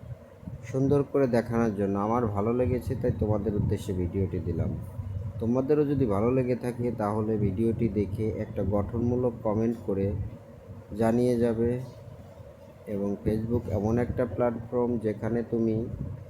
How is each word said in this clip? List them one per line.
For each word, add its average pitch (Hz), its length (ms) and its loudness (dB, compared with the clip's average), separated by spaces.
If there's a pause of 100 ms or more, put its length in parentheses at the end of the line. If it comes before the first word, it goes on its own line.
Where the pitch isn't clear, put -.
(720)
সুন্দর 139 320 4
করে 139 240 2
দেখানোর 117 480 2
জন্য। 98 240 2
আমার 113 280 2
ভালো 104 260 0
লেগেছে, 127 420 0
তাই 120 240 0
তোমাদের 104 360 2
উদ্দেশ্যে 101 380 0
ভিডিওটি 90 460 0
দিলাম। 82 320 -2 (680)
তোমাদেরও 135 460 4
যদি 139 200 2
ভালো 104 260 4
লেগে 127 240 2
থাকে, 120 360 -2
তাহলে 107 460 0
ভিডিওটি 113 520 2
দেখে 101 360 0 (120)
একটা 107 260 -4
গঠনমূলক 117 680 0 (100)
কমেন্ট 113 420 2
করে 98 220 2 (880)
জানিয়ে 120 400 4
যাবে। 117 340 2 (1160)
এবং 101 220 -2 (140)
Facebook 113 480 0
এমন 104 260 2
একটা 123 280 0
প্ল্যাটফর্ম, 120 720 0
যেখানে 107 460 -2
তুমি 113 320 2 (540)